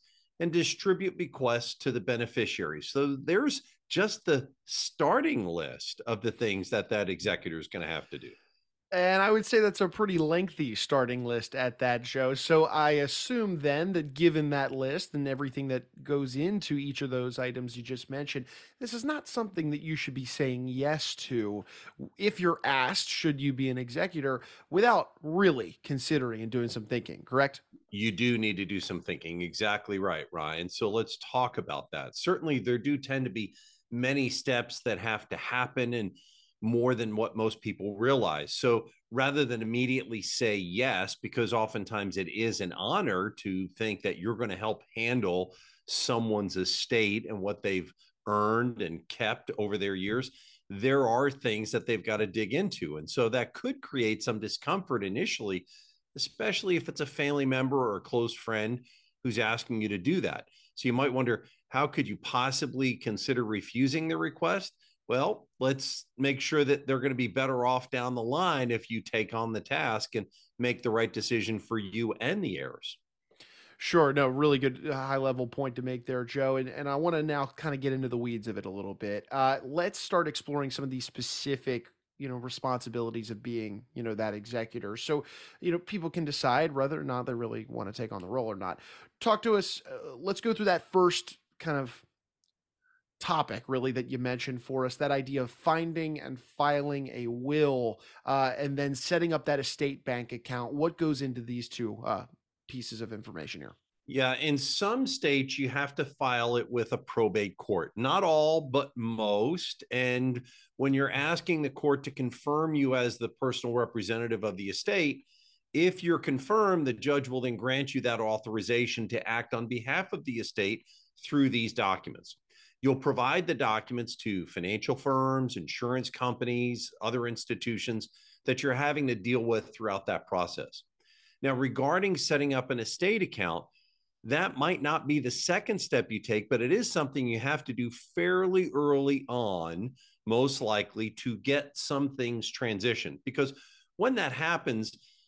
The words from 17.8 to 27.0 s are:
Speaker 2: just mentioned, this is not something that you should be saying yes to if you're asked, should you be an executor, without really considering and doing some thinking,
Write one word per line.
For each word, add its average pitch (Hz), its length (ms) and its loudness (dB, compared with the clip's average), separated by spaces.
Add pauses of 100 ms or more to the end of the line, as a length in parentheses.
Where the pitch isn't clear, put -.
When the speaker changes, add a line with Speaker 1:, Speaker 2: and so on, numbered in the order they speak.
Speaker 2:
just 127 260 -8
mentioned, 139 380 -6 (340)
this 233 120 -8
is 240 120 -6
not 302 240 -4
something 190 400 -2
that 147 120 -2
you 160 140 -2
should 139 180 -4
be 127 120 -6
saying 127 420 -2
yes 139 480 0
to 104 480 -2 (540)
if 202 240 0
you're 170 240 4
asked, 135 420 2
should 147 320 0
you 139 140 0
be 131 160 0
an 127 80 0
executor, 135 640 -2 (280)
without 208 420 6 (100)
really 151 640 4
considering 127 560 0
and 113 100 -4
doing 120 160 2
some 113 180 -6
thinking, - 400 -4